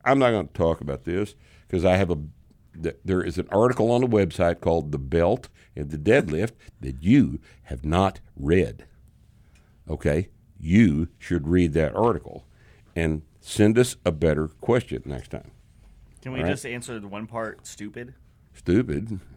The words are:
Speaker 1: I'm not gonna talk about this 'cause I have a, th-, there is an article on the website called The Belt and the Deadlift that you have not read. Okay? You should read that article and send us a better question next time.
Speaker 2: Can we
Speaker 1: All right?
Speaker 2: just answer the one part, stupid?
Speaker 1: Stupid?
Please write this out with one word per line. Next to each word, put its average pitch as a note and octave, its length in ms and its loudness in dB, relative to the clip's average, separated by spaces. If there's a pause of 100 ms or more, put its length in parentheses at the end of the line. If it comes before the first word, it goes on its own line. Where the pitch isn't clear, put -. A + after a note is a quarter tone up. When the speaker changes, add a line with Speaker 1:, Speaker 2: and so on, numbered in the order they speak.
Speaker 1:
I'm C3+ 140 4
not B2 140 4
gonna F#2 160 -2
talk E2 320 0
about C#2 240 -8
this F#2 320 -4 (320)
'cause F2+ 160 0
I F#2 120 6
have F#2+ 140 2
a, D#2 80 -2 (640)
th-, E2 220 -6
there F#2 180 0
is F2 160 -6
an - 120 -4
article A#2 420 2
on A#2+ 80 2
the B2+ 80 2
website F2+ 520 0
called E2 300 0
The C#2+ 80 -4
Belt E2+ 500 0 (280)
and D2 140 -8
the D#2 80 -6
Deadlift G2 540 0 (280)
that C2 220 -10
you F#2+ 360 4 (260)
have C2+ 200 -10
not F#2 360 0 (160)
read. D#2+ 480 0 (1040)
Okay? D#2+ 400 -2 (300)
You E2+ 500 4 (100)
should D#2+ 300 -4
read F2 260 2
that D#2 200 0
article G#2 520 -2 (480)
and D#2 280 -2 (180)
send G#2+ 380 4
us B2 260 2
a F2 80 0
better D2+ 360 0
question A#2 580 -4
next C2+ 240 -12
time. - 200 -14 (680)
Speaker 2:
Can C3 120 -12
we C3 80 -6
Speaker 1:
All C3 40 -2
right? - 60 0
Speaker 2:
just C3+ 160 -6
answer A#2+ 340 -10
the G2+ 80 -14
one G#2 180 -10
part, A2+ 400 -10
stupid? A#2+ 460 -14 (400)
Speaker 1:
Stupid? G2 640 -2 (180)